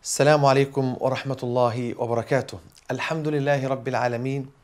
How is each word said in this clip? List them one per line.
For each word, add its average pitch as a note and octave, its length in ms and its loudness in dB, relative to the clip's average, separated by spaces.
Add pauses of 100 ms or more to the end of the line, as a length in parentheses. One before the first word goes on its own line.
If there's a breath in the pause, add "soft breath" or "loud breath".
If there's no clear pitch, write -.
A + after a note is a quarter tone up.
السلام C#3+ 380 4
عليكم C3+ 540 2
ورحمة C3 440 -2
الله A#2+ 540 0
وبركاته. A#2 600 -2 (320)
الحمد D3+ 360 -4
لله C#3+ 400 0
رب B2+ 200 -4
العالمين B2+ 640 -2 (140)